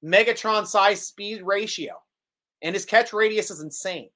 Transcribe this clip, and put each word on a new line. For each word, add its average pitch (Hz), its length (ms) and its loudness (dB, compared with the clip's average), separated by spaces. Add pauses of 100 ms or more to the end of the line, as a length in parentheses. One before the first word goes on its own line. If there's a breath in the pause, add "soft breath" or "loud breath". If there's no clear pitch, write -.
Megatron 214 600 4
size 202 400 2
speed 202 360 -10
ratio, 190 520 -4 (640)
and 170 140 -6
his 196 100 -4
catch 226 300 2
radius 214 360 0
is 160 100 -12
insane. 156 560 -8